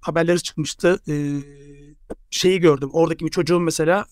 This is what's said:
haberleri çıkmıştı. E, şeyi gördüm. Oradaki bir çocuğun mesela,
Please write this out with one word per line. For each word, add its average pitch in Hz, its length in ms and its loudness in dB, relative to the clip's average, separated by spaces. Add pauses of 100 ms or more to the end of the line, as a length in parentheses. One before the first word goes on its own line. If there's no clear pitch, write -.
haberleri 165 420 0
çıkmıştı. - 680 -2
E, 151 60 -4 (1160)
şeyi 185 300 0
gördüm. 143 320 4
Oradaki 165 320 0
bir 160 60 -4
çocuğun 175 320 0
mesela, 170 500 0